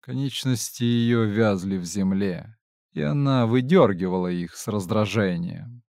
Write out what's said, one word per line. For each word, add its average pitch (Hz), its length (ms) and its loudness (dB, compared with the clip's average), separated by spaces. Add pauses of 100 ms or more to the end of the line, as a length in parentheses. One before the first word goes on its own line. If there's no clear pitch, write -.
Конечности 127 840 -4
ее 117 400 2
вязли 101 520 0
в 90 80 -6
земле, 95 720 -2 (360)
и 156 100 -6
она 139 440 2
выдергивала 101 800 2
их 87 280 -6
с - 120 -10
раздражением. 101 1120 -2 (120)